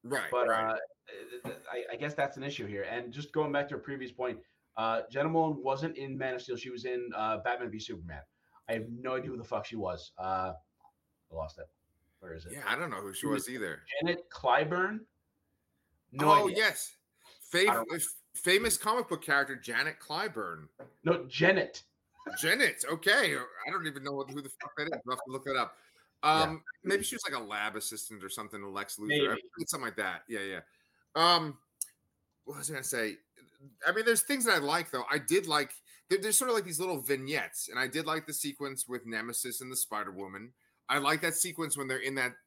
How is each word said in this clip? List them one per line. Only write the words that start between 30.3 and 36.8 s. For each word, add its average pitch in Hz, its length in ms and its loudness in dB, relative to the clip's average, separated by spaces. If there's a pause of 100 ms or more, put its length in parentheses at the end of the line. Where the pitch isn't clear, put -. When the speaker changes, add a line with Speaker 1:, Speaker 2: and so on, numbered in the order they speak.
Speaker 1:
yeah. 95 200 -6 (540)
Um, 160 440 4 (840)
what 143 140 -10
was 139 120 -6
I 156 40 -6
gonna 131 100 -6
say? 110 320 -2 (720)
I 175 60 4
mean, 220 120 2
there's 233 180 6
things 269 220 0
that 220 100 6
I 165 40 4
like, 151 320 2
though. 123 200 -2
I 151 80 4
did 165 280 4
like, 147 260 2 (360)
there, 196 100 4
there's 202 200 2
sort 254 120 4
of, 233 60 6
like, 202 80 2
these 165 160 -4